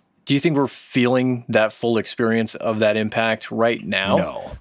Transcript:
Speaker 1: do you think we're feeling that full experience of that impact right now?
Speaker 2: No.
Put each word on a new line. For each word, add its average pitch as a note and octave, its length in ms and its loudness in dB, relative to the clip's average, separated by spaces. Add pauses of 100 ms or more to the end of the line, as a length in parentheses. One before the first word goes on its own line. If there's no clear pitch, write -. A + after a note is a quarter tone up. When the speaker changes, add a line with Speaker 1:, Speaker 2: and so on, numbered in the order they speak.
(260)
Speaker 1:
do C#3 80 0
you C#3 60 2
think D#3+ 160 2
we're C#3 100 2
feeling B2+ 840 0
that A2 240 2
full A#2 240 0
experience A2+ 580 0
of A2 260 -2
that G#2+ 180 4
impact A2+ 520 -2
right A2+ 320 0
now? G2 360 0
Speaker 2:
No. - 420 -4